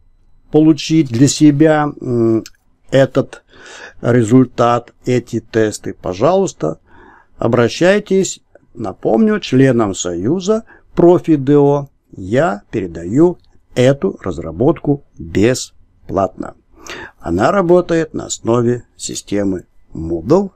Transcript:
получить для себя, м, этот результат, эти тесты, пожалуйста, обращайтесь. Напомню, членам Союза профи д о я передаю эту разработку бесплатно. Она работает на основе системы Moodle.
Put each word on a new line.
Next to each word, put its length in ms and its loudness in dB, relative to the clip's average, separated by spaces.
получить 580 2
для 180 4
себя, 600 4
м, 420 0
этот 520 0
результат, 920 2
эти 340 -2
тесты, 600 -4
пожалуйста, 800 -2
обращайтесь. 1040 0
Напомню, 680 -2
членам 560 0
Союза 680 -4
профи 420 4
д 200 2
о 300 2
я 500 -2
передаю 680 -2
эту 480 0
разработку 840 -2
бесплатно. 1400 -4
Она 320 -2
работает 640 0
на 120 -8
основе 580 -2
системы 680 -6
Moodle. 640 -2